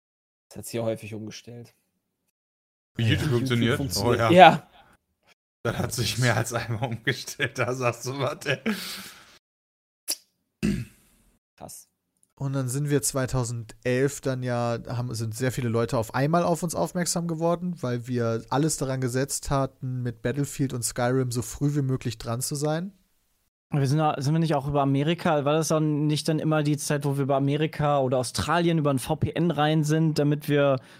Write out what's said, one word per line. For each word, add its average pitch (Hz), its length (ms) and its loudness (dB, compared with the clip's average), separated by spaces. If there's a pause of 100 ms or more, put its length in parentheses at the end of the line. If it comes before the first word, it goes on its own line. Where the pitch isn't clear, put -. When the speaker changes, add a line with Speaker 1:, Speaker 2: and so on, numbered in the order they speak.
(500)
Speaker 1:
Das - 80 -16
hat - 80 -14
sich - 80 -10
ja 113 80 -4
häufig 110 320 -6
umgestellt. 113 600 -14 (1200)
Speaker 2:
Wie 113 120 0
YouTube 147 220 2
Speaker 3:
Ja. - 60 2
Speaker 2:
funktioniert? 120 440 2
Speaker 1:
YouTube 135 120 -4
funktioniert. 110 380 2
Speaker 2:
Oh - 40 6
ja. 175 180 12
Speaker 1:
Ja. - 180 -4 (920)
Speaker 2:
Das 117 140 -2
hat - 140 -2
sich 113 260 -2
mehr 117 180 2
als 113 160 -2
einmal 117 360 -4
umgestellt, 123 720 -6
da 123 160 -2
sagst 123 320 -4
du 135 140 -6
was, 143 260 -4
ey. 139 140 -2 (3000)
Speaker 1:
Krass. - 320 -20 (480)
Speaker 3:
Und 139 160 -6
dann 135 160 -4
sind 143 200 -4
wir 143 140 2
zweitausendelf 127 1160 -2
dann 127 240 -4
ja, 120 420 -2
haben, 123 280 -6
sind 110 200 -6
sehr 127 160 0
viele 123 180 -2
Leute 117 300 0
auf - 160 -4
einmal 160 300 2
auf 175 180 0
uns 170 140 -4
aufmerksam 170 500 -2
geworden, 170 560 -2
weil 123 240 -4
wir 117 440 -2
alles 147 260 2
daran 131 240 -4
gesetzt 127 500 -2
hatten, 131 520 -2
mit 120 200 -6
Battlefield 135 500 -2
und 120 120 -6
Skyrim 127 480 0
so 120 100 -2
früh 147 320 -2
wie 147 80 0
möglich 131 360 -2
dran 120 220 -6
zu 147 140 -6
sein. 156 380 -4 (800)
Speaker 4:
Wir 139 180 2
sind 147 100 2
da, 151 200 2
sind 143 140 0
wir 160 60 4
nicht 165 160 2
auch 139 140 0
über 143 140 2
Amerika, 147 640 2
war 147 100 2
das 160 140 0
dann 151 380 2
nicht 151 220 0
dann 160 100 0
immer 156 240 2
die 147 160 2
Zeit, 147 260 -2
wo 139 120 0
wir 139 80 0
über 139 120 2
Amerika 147 600 0
oder 131 200 2
Australien 165 600 0
über 147 120 2
ein 135 100 2
V 156 160 -2
P - 160 -2
N 170 180 0
rein 151 340 2
sind, 156 360 2
damit 147 280 0
wir 143 300 4 (220)